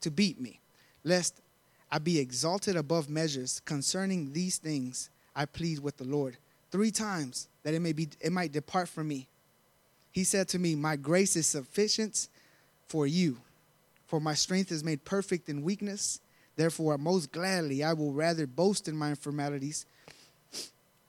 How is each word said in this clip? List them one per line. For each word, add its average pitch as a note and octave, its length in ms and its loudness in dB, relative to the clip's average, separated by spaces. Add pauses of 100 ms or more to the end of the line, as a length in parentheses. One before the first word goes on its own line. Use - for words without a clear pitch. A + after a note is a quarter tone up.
to E3 100 0
beat E3+ 280 2
me. A#2+ 200 -10 (460)
Lest F3 300 2 (540)
I D#3 100 0
be D#3+ 200 2
exalted D#3+ 560 0
above D3+ 340 0
measures, D3 540 -2
concerning E3 680 -2
these F3+ 240 -2
things C3+ 520 -6 (240)
I D3 120 -2
plead E3 340 -4
with C#3+ 160 -6
the C3+ 80 -12
Lord C3+ 320 -2 (340)
three G#3 220 2
times, F3+ 560 -4 (160)
that D3+ 100 0
it E3 60 2
may E3 140 0
be, D#3 160 -2 (100)
it E3 140 0
might F3 180 0
depart E3 380 -2
from D#3 180 -6
me. C3+ 180 -4 (840)
He F#3 140 0
said F#3+ 240 2
to F3+ 100 0
me, E3+ 160 2
'My D3+ 220 0
grace F3 400 4
is D#3 100 2
sufficient G#3 800 0 (600)
for D3+ 200 2
you, D#3 300 4 (680)
for D#3+ 140 0
my D3+ 140 0
strength F#3 380 2
is D#3 120 -4
made D#3 220 -2
perfect F#3+ 420 -2
in C#3+ 140 -4
weakness. G3+ 580 -4 (380)
Therefore, D#3+ 400 2
most D#3+ 340 2
gladly, D#3+ 520 0
I E3 100 4
will D3+ 180 0
rather D#3+ 360 2
boast E3+ 420 2
in D#3 80 -4
my D3 140 0
infirmities, C#3+ 760 -4 (1200)